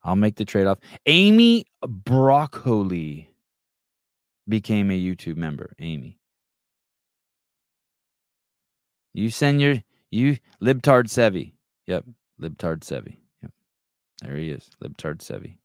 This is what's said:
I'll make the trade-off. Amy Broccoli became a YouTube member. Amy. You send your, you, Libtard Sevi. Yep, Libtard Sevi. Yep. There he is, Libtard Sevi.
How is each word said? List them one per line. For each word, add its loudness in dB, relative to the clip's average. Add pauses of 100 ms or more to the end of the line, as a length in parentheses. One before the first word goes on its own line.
I'll -2
make 2
the -6
trade-off. 0 (300)
Amy 6 (200)
Broccoli 0 (1160)
became 0
a 0
YouTube -6
member. -8
Amy. -12 (3000)
You -2
send 0
your, 2 (260)
you, 0 (260)
Libtard 4
Sevi. 0 (360)
Yep, -6 (360)
Libtard -8
Sevi. -12 (240)
Yep. -18 (680)
There -12
he -8
is, -14 (120)
Libtard -10
Sevi. -16